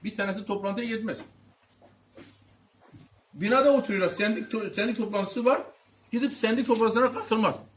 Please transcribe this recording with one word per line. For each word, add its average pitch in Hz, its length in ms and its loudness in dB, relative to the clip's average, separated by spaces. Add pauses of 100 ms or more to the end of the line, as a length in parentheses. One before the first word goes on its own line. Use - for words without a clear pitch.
Bir 202 120 -8
tanesi 196 300 -4
toplantıya 202 420 -4
gitmez. 220 320 -6 (2250)
Binada 254 380 4
oturuyorlar. 196 360 2
Sendik - 440 -2
to-, 214 220 -4
sendik 220 220 0
toplantısı 208 480 -2
var. 277 180 4 (500)
Gidip 240 220 -2
sendik 226 320 0
toplantısına 233 460 2
katılmaz. 214 420 0 (220)